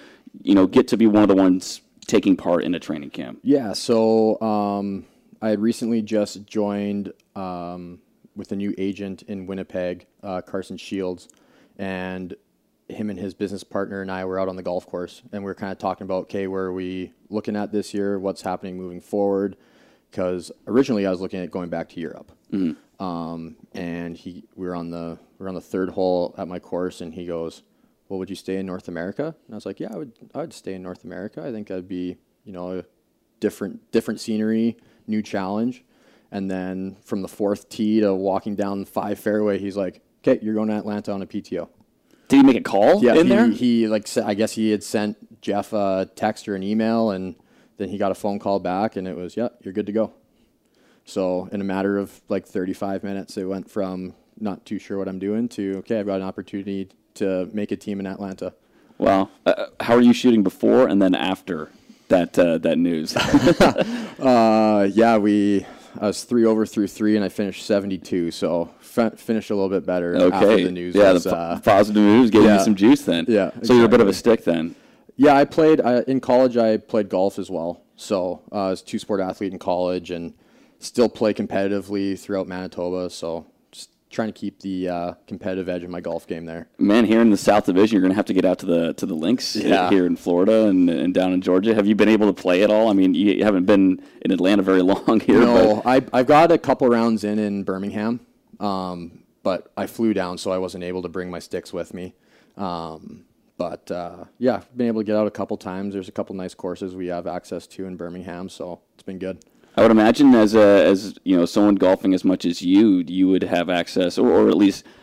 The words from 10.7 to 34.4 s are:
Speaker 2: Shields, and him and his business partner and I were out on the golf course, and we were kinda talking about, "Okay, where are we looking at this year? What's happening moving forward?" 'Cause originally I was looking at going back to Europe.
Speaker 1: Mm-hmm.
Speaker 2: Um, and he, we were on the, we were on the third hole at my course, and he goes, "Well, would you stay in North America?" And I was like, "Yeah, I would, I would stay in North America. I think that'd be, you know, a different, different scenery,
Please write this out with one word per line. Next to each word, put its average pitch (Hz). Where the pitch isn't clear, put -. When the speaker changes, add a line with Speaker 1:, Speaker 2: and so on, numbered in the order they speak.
Speaker 2:
Shields, 90
and 92
him 107
and 92
his 92
business 98
partner 98
and 95
I 92
were 92
out 95
on 92
the 92
golf 90
course, 90
and 101
we -
were 95
kinda 98
talking 95
about, 92
"Okay, 98
where 95
are 92
we 92
looking 107
at 104
this 104
year? 101
What's 95
happening 92
moving 90
forward?" 101
'Cause 90
originally 113
I 95
was 90
looking 95
at 87
going 90
back 82
to -
Europe. -
Speaker 1:
Mm-hmm. 92
Speaker 2:
Um, 85
and 85
he, 87
we 92
were 90
on 85
the, 85
we 101
were 95
on 92
the 87
third 92
hole 90
at 95
my 90
course, 90
and 85
he 87
goes, 82
"Well, 98
would 92
you 92
stay 95
in 95
North 92
America?" 95
And -
I -
was 107
like, 98
"Yeah, 196
I 214
would, 143
I -
would 147
stay -
in 92
North 92
America. 92
I 143
think 107
that'd 92
be, 90
you 104
know, 90
a 87
different, -
different 113
scenery, 110